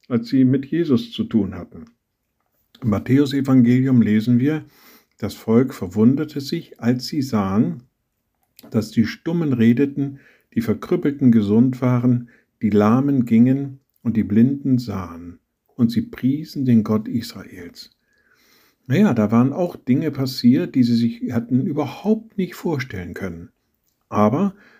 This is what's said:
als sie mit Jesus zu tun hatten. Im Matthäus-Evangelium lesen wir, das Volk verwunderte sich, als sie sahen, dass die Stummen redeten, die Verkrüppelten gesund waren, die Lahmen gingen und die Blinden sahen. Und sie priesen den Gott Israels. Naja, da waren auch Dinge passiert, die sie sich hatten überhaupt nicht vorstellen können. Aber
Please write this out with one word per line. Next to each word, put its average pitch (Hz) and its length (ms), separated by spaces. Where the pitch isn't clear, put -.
als 117 200
sie 131 180
mit 131 200
Jesus 151 460
zu 110 120
tun 95 320
hatten. 82 300
Im 117 80
Matthäus-Evangelium 131 1120
lesen 110 380
wir, 147 260
das 101 180
Volk 123 380
verwunderte 127 680
sich, - 380
als 226 280
sie 156 140
sahen, 110 640
dass 110 200
die 113 140
Stummen 165 480
redeten, 139 680
die 117 60
Verkrüppelten 139 680
gesund 117 500
waren, 123 480
die 104 100
Lahmen 120 540
gingen 131 540
und 113 160
die 104 60
Blinden 127 560
sahen. 87 600
Und 117 160
sie - 100
priesen 143 640
den 117 180
Gott 107 240
Israels. - 840
Naja, 165 260
da 107 180
waren 123 220
auch 175 220
Dinge 147 360
passiert, 135 640
die 131 80
sie 117 120
sich 117 360
hatten 120 340
überhaupt 151 720
nicht 180 180
vorstellen 127 580
können. 87 360
Aber 147 440